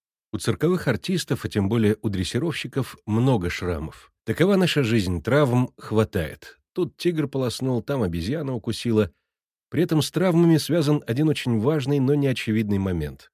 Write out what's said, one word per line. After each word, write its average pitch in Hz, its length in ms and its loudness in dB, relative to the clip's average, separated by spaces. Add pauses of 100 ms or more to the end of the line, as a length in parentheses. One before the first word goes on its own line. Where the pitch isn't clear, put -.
(320)
У 107 60 -4
цирковых 160 500 -2
артистов, 147 560 -2
а 101 60 -6
тем 98 180 0
более 107 340 2
у - 60 -2
дрессировщиков, 120 1000 -4
много 110 440 2
шрамов. 80 600 -6 (140)
Такова 175 320 2
наша 175 280 2
жизнь, 98 380 0
травм 127 560 2
хватает. - 840 -4 (120)
Тут - 240 -4
тигр 156 320 -2
полоснул, 131 540 -2
там 135 220 -4
обезьяна 110 500 -4
укусила. 110 580 0 (580)
При 156 140 0
этом 160 180 2
с - 100 -2
травмами 170 440 4
связан 147 500 2
один 139 220 0
очень 127 320 0
важный, 143 400 0
но 135 160 2
неочевидный 113 640 0
момент. 85 560 -4